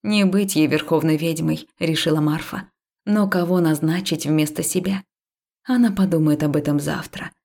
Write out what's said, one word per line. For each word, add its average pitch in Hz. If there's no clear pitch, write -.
не 208
быть 196
ей 151
верховной 156
ведьмой", 156
решила 160
Марфа. 151
"Но 208
кого 180
назначить 160
вместо 151
себя?" 190
Она 240
подумает 160
об 147
этом 147
завтра -